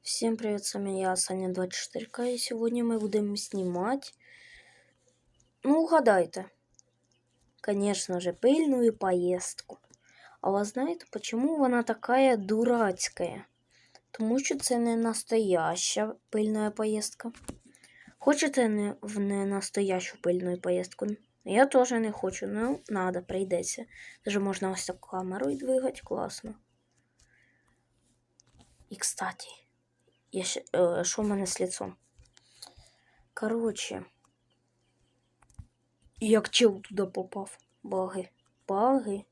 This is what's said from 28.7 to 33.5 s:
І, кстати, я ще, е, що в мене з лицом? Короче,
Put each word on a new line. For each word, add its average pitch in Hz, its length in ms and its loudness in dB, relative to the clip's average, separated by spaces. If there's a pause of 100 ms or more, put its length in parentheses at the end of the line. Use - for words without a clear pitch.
І, 196 60 -12
кстати, - 500 -6 (920)
я 185 80 -2
ще, - 200 -6 (120)
е, 175 280 4
що - 180 -2
в 214 40 0
мене 196 220 0
з - 120 -6
лицом? 185 360 -4 (1400)
Короче, 214 720 -4 (2250)